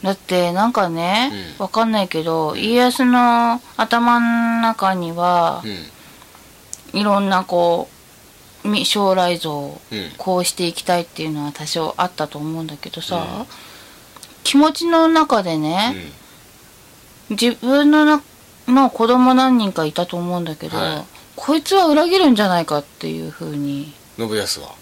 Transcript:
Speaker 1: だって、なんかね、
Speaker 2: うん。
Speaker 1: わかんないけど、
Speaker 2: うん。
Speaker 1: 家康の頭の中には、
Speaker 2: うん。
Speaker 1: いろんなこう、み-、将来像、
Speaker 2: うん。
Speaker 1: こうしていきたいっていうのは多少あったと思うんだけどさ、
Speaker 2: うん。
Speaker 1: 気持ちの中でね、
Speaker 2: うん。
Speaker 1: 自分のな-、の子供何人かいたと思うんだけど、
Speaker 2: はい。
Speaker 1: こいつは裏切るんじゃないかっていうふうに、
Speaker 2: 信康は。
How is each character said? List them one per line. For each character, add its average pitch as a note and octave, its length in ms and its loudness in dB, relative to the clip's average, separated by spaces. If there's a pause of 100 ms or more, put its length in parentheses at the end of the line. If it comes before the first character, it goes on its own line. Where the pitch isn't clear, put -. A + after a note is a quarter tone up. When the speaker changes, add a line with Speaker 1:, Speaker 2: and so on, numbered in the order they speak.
Speaker 1:
だ G3 100 -2
っ F#3+ 40 -2
て、 F3+ 360 0
な G3 160 2
ん B3 60 0
か F3+ 160 0
ね、 F#3 420 0 (280)
Speaker 2:
う - 20 -4
ん。 - 20 -4
Speaker 1:
わ F#3 60 -6
か A3+ 160 0
ん A3+ 60 0
な G#3+ 100 2
い F#3 60 -2
け D#3+ 160 -4
ど、 D#3+ 280 0
Speaker 2:
う - 40 -6
ん。 - 40 -8
Speaker 1:
家 A3 140 0
康 B3 320 2
の A#3+ 560 2 (160)
頭 A#3 420 2
の A#3 420 0
中 G#3 340 0
に E3+ 160 -6
は、 F3 520 2
Speaker 2:
う A2 40 -10 (1300)
ん。 - 20 -2
Speaker 1:
い G#3 40 -2
ろ G3+ 160 2
ん G3 100 -2
な F#3 140 0
こ F3 460 0 (760)
う、 - 20 -2
み-、 G#3 180 -2
将 G3 280 0
来 F3 240 0
像、 D3 420 -8 (120)
Speaker 2:
う A2+ 40 -10
ん。 G2+ 220 -10
Speaker 1:
こ F#3 200 -2
う F3+ 60 0
し - 80 -4
て F3+ 160 -4
い E3+ 60 -6
き - 80 -10
た F3+ 160 0
い E3+ 60 -4
っ - 20 -8
て - 160 -14
い D#3+ 60 -6
う D#3 40 -6
の D3 140 -6
は D3 60 -8
多 D3+ 160 -12
少 D#3+ 300 -4
あ F3 80 0
っ F3+ 60 -8
た D3+ 160 -6
と D3 120 -14
思 D#3 200 -8
う D#3+ 40 -8
ん D#3+ 40 -10
だ D3+ 100 -14
け - 120 -16
ど E3 120 -14
さ、 F3+ 160 -6
Speaker 2:
う - 20 -2 (240)
ん。 - 20 -10 (1000)
Speaker 1:
気 - 140 0
持 D#4 140 6
ち E4 160 -6
の E4 200 4
中 D#4+ 360 2
で E3 140 -2
ね、 D#3+ 540 -2 (1200)
Speaker 2:
う A3 40 -4
ん。 G3+ 40 -6
Speaker 1:
自 A#3 160 2
分 C#4 380 4
の D4+ 120 6
な-、 D4+ 200 4 (440)
の B3+ 220 4
子 A3+ 180 0
供 B3+ 260 6
何 B3+ 240 4
人 G3+ 140 0
か D#3+ 140 -2
い D3+ 80 -4
た F3 120 -2
と F3 120 -8
思 F3 200 -4
う F3 40 -4
ん - 20 -6
だ D#3+ 120 -8
け D#3 140 -12
ど、 F3 80 -6
Speaker 2:
は F3+ 180 -4
い。 - 100 -10 (300)
Speaker 1:
こ - 200 -2
い D#4 60 0
つ F#4+ 140 -2
は F#4+ 100 6
裏 D4+ 200 4
切 F#4 140 2
る E4 100 6
ん B3 60 6
じ G#3 60 0
ゃ G#3 60 2
な F3 120 2
い E3 60 -2
か D3 140 -2
っ C#3+ 40 -8
て - 260 -12
い D#3+ 180 -8
う D#3 40 -12
ふ E3 140 -12
う D3+ 100 -8
に、 C#3+ 380 -6 (240)
Speaker 2:
信 A2+ 120 -6
康 G#2+ 320 -4
は。 - 80 -16 (120)